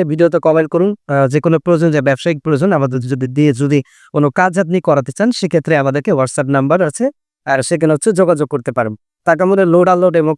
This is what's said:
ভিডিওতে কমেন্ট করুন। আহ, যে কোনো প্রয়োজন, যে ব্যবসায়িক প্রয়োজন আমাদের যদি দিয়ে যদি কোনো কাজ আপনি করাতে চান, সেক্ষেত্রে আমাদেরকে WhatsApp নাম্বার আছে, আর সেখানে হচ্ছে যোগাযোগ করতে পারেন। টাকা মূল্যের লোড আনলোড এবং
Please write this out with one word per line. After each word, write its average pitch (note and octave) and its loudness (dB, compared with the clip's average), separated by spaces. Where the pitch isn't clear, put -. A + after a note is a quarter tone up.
ভিডিওতে D#3+ 2
কমেন্ট D#3+ 2
করুন। F3+ 0
আহ, C#3 -2
যে C#3 0
কোনো E3 2
প্রয়োজন, E3 0
যে D3 0
ব্যবসায়িক C#3 -2
প্রয়োজন D#3 0
আমাদের C3+ 0
যদি C3 -4
দিয়ে C#3+ 2
যদি C#3 0
কোনো D3 2
কাজ F#3 0
আপনি F3 -2
করাতে C#3 0
চান, G#3+ -2
সেক্ষেত্রে D#3+ -2
আমাদেরকে C#3 0
WhatsApp C3 -2
নাম্বার C#3 2
আছে, E3+ -2
আর C#3 0
সেখানে D#3+ 0
হচ্ছে D3+ -2
যোগাযোগ E3 0
করতে C3 -6
পারেন। A2+ -2
টাকা E3 2
মূল্যের F#3+ 2
লোড F3 4
আনলোড F3+ 2
এবং D#3 0